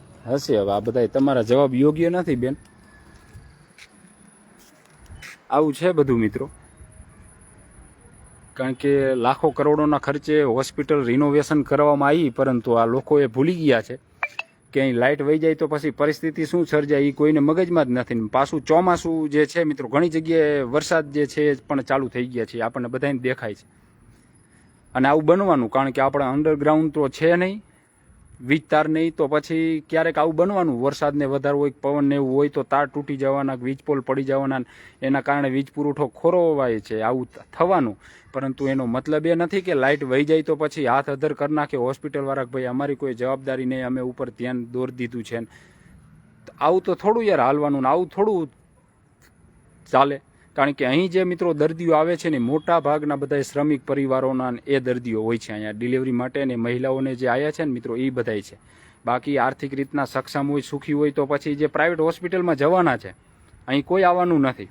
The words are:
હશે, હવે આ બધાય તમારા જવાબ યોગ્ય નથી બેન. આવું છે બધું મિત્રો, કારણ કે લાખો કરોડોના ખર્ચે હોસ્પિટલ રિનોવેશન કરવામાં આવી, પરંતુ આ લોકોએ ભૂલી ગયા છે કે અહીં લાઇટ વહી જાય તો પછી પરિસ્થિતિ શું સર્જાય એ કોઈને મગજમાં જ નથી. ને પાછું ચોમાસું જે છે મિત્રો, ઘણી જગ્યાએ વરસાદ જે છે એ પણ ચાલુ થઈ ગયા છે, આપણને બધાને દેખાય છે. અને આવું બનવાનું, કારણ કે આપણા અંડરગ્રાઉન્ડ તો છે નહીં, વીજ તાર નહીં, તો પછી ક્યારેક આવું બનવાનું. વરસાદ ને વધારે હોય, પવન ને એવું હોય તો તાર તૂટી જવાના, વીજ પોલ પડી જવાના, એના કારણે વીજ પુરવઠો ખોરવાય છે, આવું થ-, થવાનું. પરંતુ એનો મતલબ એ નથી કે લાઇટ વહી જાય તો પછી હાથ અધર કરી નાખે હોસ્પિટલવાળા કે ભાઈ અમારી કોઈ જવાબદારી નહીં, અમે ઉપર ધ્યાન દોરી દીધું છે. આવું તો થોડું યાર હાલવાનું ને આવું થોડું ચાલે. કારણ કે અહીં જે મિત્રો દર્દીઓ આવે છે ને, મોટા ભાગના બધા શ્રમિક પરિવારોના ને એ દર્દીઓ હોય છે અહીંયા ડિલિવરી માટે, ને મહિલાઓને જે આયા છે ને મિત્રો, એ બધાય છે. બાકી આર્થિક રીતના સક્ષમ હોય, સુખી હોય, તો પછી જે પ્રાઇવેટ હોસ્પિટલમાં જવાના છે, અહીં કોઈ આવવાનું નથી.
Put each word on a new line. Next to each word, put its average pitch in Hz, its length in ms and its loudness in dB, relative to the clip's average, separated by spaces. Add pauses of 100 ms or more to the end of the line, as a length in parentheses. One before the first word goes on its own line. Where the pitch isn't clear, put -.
(280)
હશે, 131 300 0
હવે 101 140 0
આ 101 80 0
બધાય 113 280 0
તમારા 135 340 0
જવાબ 127 340 2
યોગ્ય 151 340 2
નથી 175 260 -2
બેન. 127 200 -2 (3000)
આવું 151 240 2
છે 175 180 0
બધું 135 280 2
મિત્રો, 117 300 -2 (2000)
કારણ 131 200 -6
કે 135 420 2
લાખો 127 340 2
કરોડોના 147 480 2
ખર્ચે 147 460 0
હોસ્પિટલ 139 600 0
રિનોવેશન 143 580 2
કરવામાં 143 480 2
આવી, 156 200 2
પરંતુ 127 420 0
આ 117 140 4
લોકોએ 135 420 2
ભૂલી 135 280 0
ગયા 143 260 2
છે 127 180 -14 (720)
કે 135 80 2
અહીં 135 140 0
લાઇટ 135 260 2
વહી 147 180 2
જાય 160 160 2
તો 156 120 -2
પછી 147 240 -2
પરિસ્થિતિ 151 540 -2
શું 170 200 0
સર્જાય 147 360 2
એ 143 100 2
કોઈને 151 280 4
મગજમાં 160 460 2
જ 123 40 -6
નથી. 123 260 -2
ને 113 120 -2
પાછું 139 340 0
ચોમાસું 165 680 2
જે 147 160 4
છે 170 180 -2
મિત્રો, 143 240 -4
ઘણી 147 220 2
જગ્યાએ 160 520 0
વરસાદ 147 500 0
જે 147 140 2
છે 147 260 0
એ 143 40 2
પણ 139 260 -4
ચાલુ 135 260 0
થઈ 123 180 -4
ગયા 123 200 -6
છે, 117 140 -10
આપણને 120 280 -4
બધાને 131 320 -4
દેખાય 123 340 -4
છે. - 120 -18 (1300)
અને 131 120 2
આવું 151 160 4
બનવાનું, 160 460 4
કારણ 135 200 0
કે 135 120 -2
આપણા 139 300 0
અંડરગ્રાઉન્ડ 151 640 2
તો 147 160 0
છે 160 260 2
નહીં, 190 280 -4 (800)
વીજ 139 280 0
તાર 151 200 2
નહીં, 160 260 0
તો 151 120 0
પછી 160 600 -2
ક્યારેક 160 280 0
આવું 156 180 2
બનવાનું. 170 460 0
વરસાદ 139 340 0
ને 147 100 0
વધારે 139 320 0
હોય, 143 120 0
પવન 143 340 -2
ને 139 120 2
એવું 135 200 0
હોય 143 140 2
તો 143 140 -4
તાર 139 240 0
તૂટી 143 300 -8
જવાના, 135 360 -2
વીજ 131 320 -8
પોલ 143 140 0
પડી 135 240 -2
જવાના, 135 360 -2 (420)
એના 135 200 0
કારણે 143 280 0
વીજ 135 220 -2
પુરવઠો 147 360 -2
ખોરવાય 151 720 2
છે, 107 220 -6
આવું 123 240 -2
થ-, - 320 -20
થવાનું. 160 420 2 (340)
પરંતુ 135 340 -4
એનો 135 180 -2
મતલબ 151 420 -2
એ 170 80 2
નથી 175 260 -2
કે 180 120 -2
લાઇટ 143 300 2
વહી 135 220 0
જાય 160 160 4
તો 156 140 -2
પછી 151 300 -4
હાથ 135 240 2
અધર 143 240 -2
કરી 147 200 -4
નાખે 147 240 -2
હોસ્પિટલવાળા 135 640 -4
કે 120 80 -10
ભાઈ 131 120 -6
અમારી 135 320 -4
કોઈ 131 180 -6
જવાબદારી 131 520 -4
નહીં, 127 200 -4
અમે 127 160 -4
ઉપર 127 280 -8
ધ્યાન 120 360 -8
દોરી 127 280 -6
દીધું 120 300 -8
છે. 117 160 -8 (1200)
આવું 170 200 4
તો 180 140 -2
થોડું 226 280 0
યાર 190 160 4
હાલવાનું 143 420 2
ને 131 80 2
આવું 170 180 2
થોડું 185 440 -2 (1400)
ચાલે. 139 300 2 (340)
કારણ 143 160 2
કે 135 140 -4
અહીં 156 240 2
જે 185 140 0
મિત્રો 180 300 -2
દર્દીઓ 160 400 0
આવે 160 240 2
છે 170 120 -4
ને, 151 80 0
મોટા 156 420 0
ભાગના 147 360 -2
બધા 139 260 -2
શ્રમિક 147 440 -2
પરિવારોના 131 640 -2
ને 123 160 -10
એ 139 120 2
દર્દીઓ 123 440 -2
હોય 117 140 0
છે 113 160 -12
અહીંયા 107 180 -8
ડિલિવરી 127 400 -2
માટે, 127 340 -4
ને 127 100 -4
મહિલાઓને 131 600 -2
જે 127 120 -4
આયા 135 240 0
છે 156 140 -6
ને 147 60 -2
મિત્રો, 120 240 -6
એ 131 140 -2
બધાય 117 320 -4
છે. - 160 -20 (480)
બાકી 127 320 -2
આર્થિક 135 360 -2
રીતના 139 320 -4
સક્ષમ 139 460 -4
હોય, 143 100 -2
સુખી 147 320 -6
હોય, 147 180 0
તો 139 140 -2
પછી 143 300 -4
જે 147 120 -2
પ્રાઇવેટ 160 320 0
હોસ્પિટલમાં 175 560 0
જવાના 151 420 2
છે, 98 120 -14 (580)
અહીં 139 180 -2
કોઈ 190 180 2
આવવાનું 175 380 4
નથી. 127 300 -2